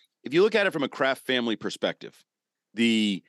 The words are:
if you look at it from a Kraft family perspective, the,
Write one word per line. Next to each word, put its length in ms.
if 100
you 100
look 120
at 140
it 40
from 120
a 40
Kraft 380
family 300
perspective, 680
the, 540